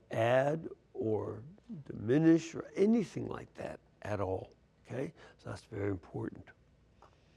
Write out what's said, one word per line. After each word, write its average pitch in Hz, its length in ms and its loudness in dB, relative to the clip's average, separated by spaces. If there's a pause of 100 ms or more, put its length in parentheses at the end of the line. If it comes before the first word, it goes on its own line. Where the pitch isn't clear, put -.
(120)
add 131 580 2 (240)
or 107 480 -2 (440)
diminish 160 720 4
or - 100 -8 (100)
anything 202 520 2
like - 280 -8
that - 240 -10 (240)
at 101 180 -2
all, 92 300 -4 (380)
okay? 135 220 -6 (320)
So 113 60 -10
that's 107 220 -10
very 101 200 -2
important. - 520 -8 (920)